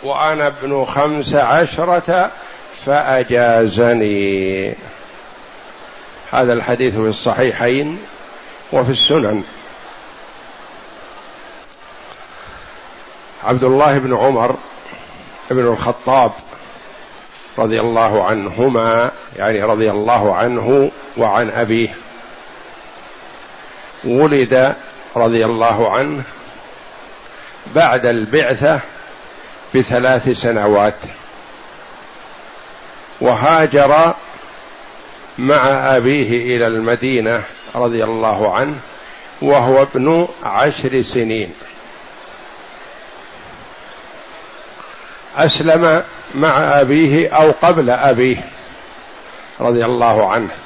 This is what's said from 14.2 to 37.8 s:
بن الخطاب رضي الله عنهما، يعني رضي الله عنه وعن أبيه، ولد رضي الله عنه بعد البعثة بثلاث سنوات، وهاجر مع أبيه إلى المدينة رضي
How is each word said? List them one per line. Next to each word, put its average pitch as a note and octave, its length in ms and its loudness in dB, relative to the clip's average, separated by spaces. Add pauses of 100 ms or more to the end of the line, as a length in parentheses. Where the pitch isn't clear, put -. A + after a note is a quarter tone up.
بن B2+ 160 2
الخطاب A#2+ 640 0 (1300)
رضي A2 220 0
الله A2+ 440 2
عنهما، A2+ 880 0 (260)
يعني G2+ 260 -2
رضي A2 280 0
الله G#2 440 0
عنه A#2+ 560 0 (260)
وعن A2 320 0
أبيه، A2+ 400 -2 (2250)
ولد C3 720 2 (400)
رضي A2+ 300 2
الله A2+ 460 0
عنه C#3 320 -2 (1500)
بعد B2+ 300 2
البعثة B2 720 0 (960)
بثلاث B2+ 540 0
سنوات، G#2+ 680 0 (2250)
وهاجر C#3+ 920 4 (1200)
مع C3+ 300 2 (280)
أبيه A#2+ 600 0
إلى A#2 120 2
المدينة A#2 760 -2 (320)
رضي A#2 280 -2